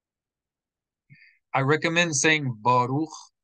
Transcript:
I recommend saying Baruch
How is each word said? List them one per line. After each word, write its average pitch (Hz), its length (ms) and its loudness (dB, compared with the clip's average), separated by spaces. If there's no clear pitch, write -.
I 135 80 0
recommend 160 540 0
saying 143 460 0
Baruch 123 540 0